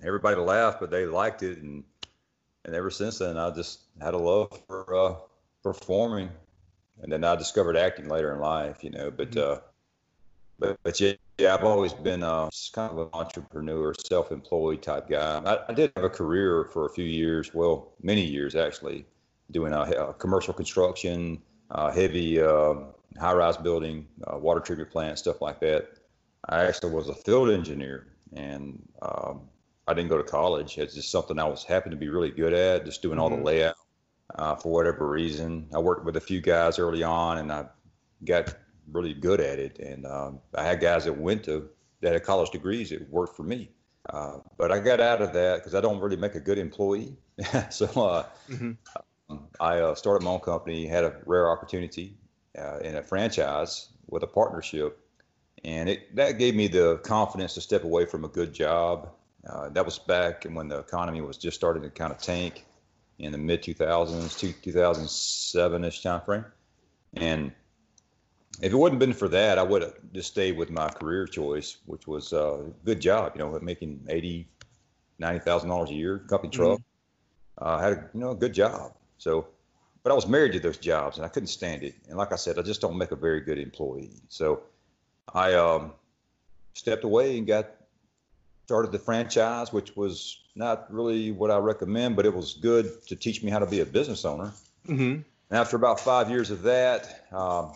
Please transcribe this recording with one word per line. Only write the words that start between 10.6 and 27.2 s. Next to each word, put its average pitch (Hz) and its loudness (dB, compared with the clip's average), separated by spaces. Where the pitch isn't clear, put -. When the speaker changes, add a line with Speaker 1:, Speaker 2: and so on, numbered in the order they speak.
Speaker 1:
but - -4
yeah, 98 4
yeah, 95 6
I've 95 2
always 101 4
been, 90 -4
uh, 80 0
just - -14
kind 110 -4
of 82 -8
an 80 -4
entrepreneur, 78 -6
self-employed 80 -2
type 73 -6
guy. 76 0
I, 107 0
I 120 -4
did 147 4
have 90 -4
a 90 2
career 85 2
for 78 0
a - -2
few 87 -6
years, 80 -2
well, 82 2
many 98 2
years 71 -4
actually, 71 -4
doing, 80 0
uh, 73 0
he-, - 2
uh, 73 -2
commercial 92 0
construction, 87 -2
uh, 73 0
heavy, 82 2
uh, 76 6
high-rise 85 4
building, 80 -2
uh, - -6
water 82 2
treatment 80 -6
plant, 78 -4
stuff - -4
like 73 -6
that. 78 0
I 85 4
actually 87 0
was 78 -2
a 71 -6
field 120 4